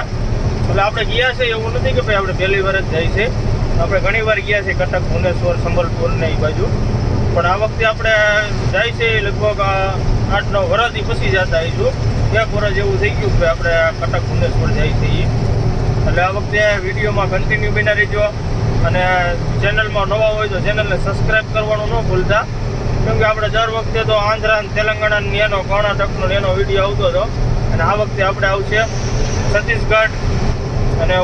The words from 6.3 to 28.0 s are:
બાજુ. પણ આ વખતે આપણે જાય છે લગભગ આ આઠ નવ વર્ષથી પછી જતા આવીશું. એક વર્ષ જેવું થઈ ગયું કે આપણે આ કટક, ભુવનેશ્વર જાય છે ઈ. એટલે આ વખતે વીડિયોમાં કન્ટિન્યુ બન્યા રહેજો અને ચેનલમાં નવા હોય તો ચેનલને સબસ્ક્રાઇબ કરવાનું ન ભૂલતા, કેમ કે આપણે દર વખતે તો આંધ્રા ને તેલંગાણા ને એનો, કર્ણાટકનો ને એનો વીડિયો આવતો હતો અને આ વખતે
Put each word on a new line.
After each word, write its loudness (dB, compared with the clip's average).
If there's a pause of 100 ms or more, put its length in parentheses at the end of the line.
બાજુ. 0 (640)
પણ 2
આ 0
વખતે -2
આપણે 0 (540)
જાય 0
છે 2 (120)
લગભગ 0
આ 0 (400)
આઠ 0
નવ 2
વર્ષથી 0
પછી 0
જતા 2
આવીશું. 0 (440)
એક 2
વર્ષ 0
જેવું 0
થઈ 0
ગયું 0
કે 4
આપણે 0
આ 2
કટક, -2
ભુવનેશ્વર 0
જાય 0
છે 0
ઈ. 2 (800)
એટલે 2
આ 0
વખતે -2 (240)
વીડિયોમાં -2
કન્ટિન્યુ 0
બન્યા 0
રહેજો 0 (560)
અને 2 (580)
ચેનલમાં 0
નવા 2
હોય -2
તો -2
ચેનલને 0
સબસ્ક્રાઇબ 0
કરવાનું -2
ન 0
ભૂલતા, 0 (560)
કેમ 0
કે 4
આપણે 0
દર 0
વખતે -2
તો 2
આંધ્રા 0
ને -8
તેલંગાણા 0
ને -2
એનો, 0
કર્ણાટકનો 0
ને 0
એનો 0
વીડિયો 2
આવતો 0
હતો 2 (460)
અને 2
આ 2
વખતે -2